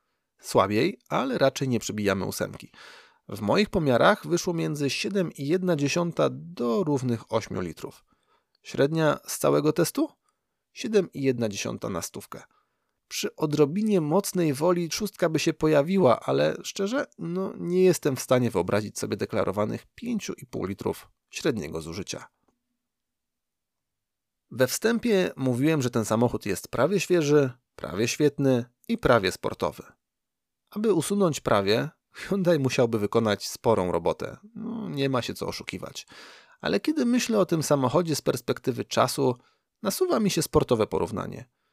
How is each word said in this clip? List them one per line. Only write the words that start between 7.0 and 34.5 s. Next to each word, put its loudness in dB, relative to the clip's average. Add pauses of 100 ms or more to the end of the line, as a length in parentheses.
ośmiu -2
litrów. -10 (580)
Średnia 0
z -6
całego 2
testu? 0 (640)
Siedem 0
i -8
jedna 0
dziesiąta -6
na -4
stówkę. -14 (640)
Przy -6
odrobinie 2
mocnej 0
woli 0
szóstka -2
by 0
się 0
pojawiła, 4
ale 0
szczerze, -4 (120)
no, -6
nie 2
jestem 4
w -8
stanie 2
wyobrazić -2
sobie -4
deklarowanych -2 (100)
pięciu -6
i -14
pół -8
litrów -6 (220)
średniego -6
zużycia. -10 (2250)
We 2
wstępie 0
mówiłem, 2
że 0
ten 0
samochód 2
jest -4
prawie 0
świeży, 2 (240)
prawie -4
świetny 2 (220)
i -2
prawie 6
sportowy. -4 (840)
Aby 0
usunąć 0
prawie, 2 (220)
Hyundai 0
musiałby 2
wykonać 0
sporą 2
robotę. -2 (180)